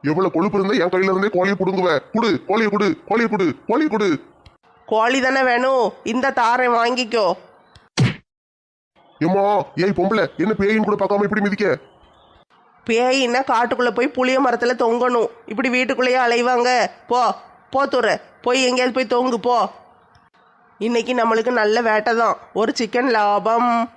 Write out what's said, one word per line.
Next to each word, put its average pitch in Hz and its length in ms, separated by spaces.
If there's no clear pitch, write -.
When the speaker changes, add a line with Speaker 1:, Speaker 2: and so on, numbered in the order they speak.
Speaker 1:
எவ்வளவு 202 260
கொழுப்பு 190 220
இருந்தா 196 260
என் 180 100
கையில 185 180
இருந்தே 190 240
கோழியை 196 240
புடுங்குவ? 185 320
குடு, 220 160
கோழியை 214 260
குடு, 202 140
கோழியை 226 240
குடு, 180 120
கோழியை 233 240
குடு. 208 160
Speaker 2:
கோழி 240 380
தானே 269 240
வேணும், 254 340
இந்த 269 260
தாரை 240 360
வாங்கிக்கோ. 233 500
Speaker 1:
ஏம்மா, 190 260
ஏய் 202 160
பொம்பளை, 185 260
என்ன 214 180
பேயின்னு 208 300
கூட 208 80
பார்க்காம 202 300
இப்படி 208 180
மிதிக்க? 196 320
Speaker 2:
பேயின்னா 247 540
காட்டுக்குள்ள 240 420
போய் 262 240
புளிய 254 260
மரத்துல 240 300
தொங்கணும், 240 480
இப்படி 247 160
வீட்டுக்குள்ளேயே 254 480
அலைவாங்க. 240 440
போ, 247 120
போ 262 80
தூர, 233 140
போய் 254 220
எங்கேயாவது 247 300
போய் 247 180
தொங்கு, 240 320
போ. 240 100
இன்னைக்கு 233 360
நம்மளுக்கு 226 360
நல்ல 220 300
வேட்டை 226 360
தான். 226 200
ஒரு 220 240
சிக்கன் 247 320
லாபம். 226 880